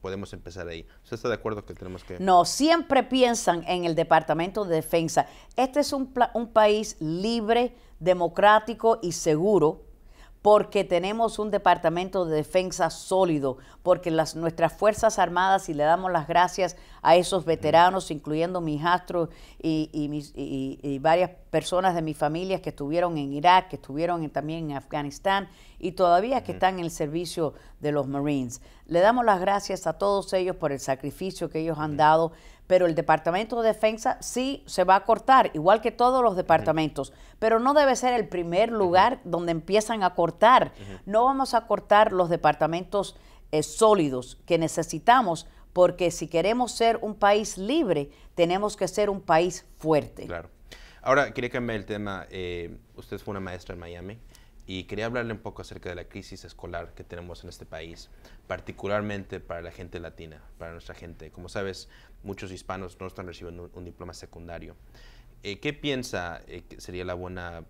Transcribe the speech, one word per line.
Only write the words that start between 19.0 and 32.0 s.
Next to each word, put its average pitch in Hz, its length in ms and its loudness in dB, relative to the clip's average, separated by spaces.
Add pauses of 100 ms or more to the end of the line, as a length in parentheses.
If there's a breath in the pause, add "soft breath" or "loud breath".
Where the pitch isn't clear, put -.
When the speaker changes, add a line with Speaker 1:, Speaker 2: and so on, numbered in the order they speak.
Speaker 2:
y, 156 300 -2
y 147 160 -4
mis, 147 260 -8
y, 135 480 -8
y, 147 120 -8
y 135 40 -6
varias 170 320 2 (200)
personas 180 440 0
de 170 60 -2
mi 156 140 -4
familia 170 480 -4
que 156 80 -6
estuvieron 165 480 -2
en 139 160 -6
Irak, 180 340 4
que - 80 -12
estuvieron 165 480 -4
en, 143 60 -8
también 156 400 -8
en 139 80 -8
Afganistán, 156 680 -4 (320 soft breath)
y 180 140 -6
todavía 185 500 4
que - 100 -8
Speaker 1:
Ujú. 95 40 -6
Speaker 2:
están 185 220 0
en 170 80 -4
el 156 40 -4
servicio 160 640 -4 (280 soft breath)
de 147 120 -2
los 143 160 -2
Marines. 139 540 -4 (240 soft breath)
Le 165 140 0
damos 233 260 4
las 196 140 4
gracias 196 460 -2
a 160 120 -4
todos 202 340 0
ellos 185 240 -2
por 151 160 -2
el 135 80 -6
sacrificio 156 680 -6
que - 80 -6
ellos 160 200 -4
han 151 120 -4
Speaker 1:
Ujú. 147 80 -6
Speaker 2:
dado, 160 340 6 (340 soft breath)